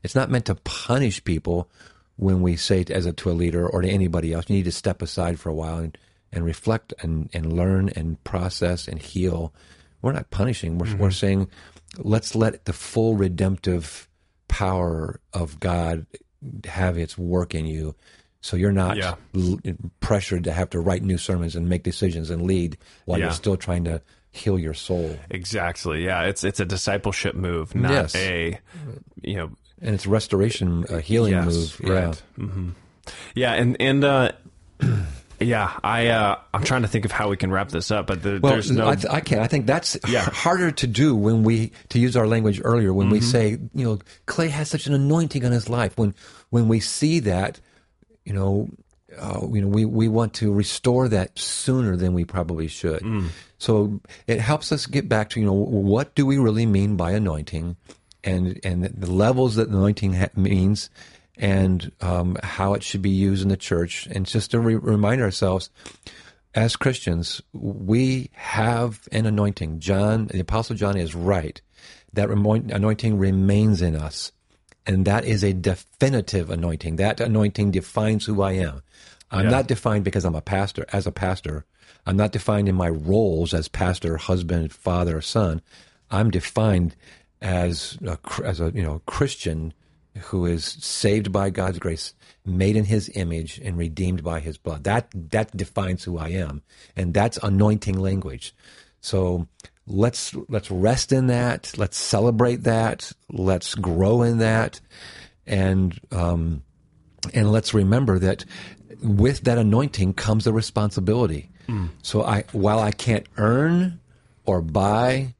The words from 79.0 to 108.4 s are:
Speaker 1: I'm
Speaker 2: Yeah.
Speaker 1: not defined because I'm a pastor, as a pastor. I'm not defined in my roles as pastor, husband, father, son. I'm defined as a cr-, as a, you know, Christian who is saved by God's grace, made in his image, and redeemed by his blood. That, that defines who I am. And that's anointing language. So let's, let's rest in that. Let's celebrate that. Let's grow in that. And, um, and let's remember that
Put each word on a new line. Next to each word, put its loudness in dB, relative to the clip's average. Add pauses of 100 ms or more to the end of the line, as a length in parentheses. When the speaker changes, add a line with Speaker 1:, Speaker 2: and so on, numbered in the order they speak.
Speaker 1:
I'm 2
Speaker 2:
Yeah. 4
Speaker 1:
not 2
defined 0
because 0
I'm 0
a -4
pastor, -2
as -2
a -2
pastor. -4 (400)
I'm 0
not 2
defined 0
in 2
my 2
roles 2
as -2
pastor, -2
husband, -2
father, -2
son. 0 (500)
I'm 2
defined 2 (460)
as -2
a -6
cr-, -10
as -4
a, 0
you -2
know, -4
Christian -4 (440)
who -2
is 0
saved -2
by 0
God's -4
grace, -6 (320)
made 2
in 2
his 0
image, -4
and -6
redeemed -2
by -4
his -10
blood. -8
That, 0 (240)
that -2
defines -4
who -6
I -6
am. -4 (340)
And -2
that's 2
anointing 2
language. -4 (480)
So 0 (400)
let's, 0 (140)
let's -4
rest 2
in 4
that. -2
Let's -2
celebrate 2
that. 0 (200)
Let's 0
grow 2
in 2
that. 2 (680)
And, 2 (120)
um, 0 (720)
and 4
let's 2
remember 4
that 0 (560)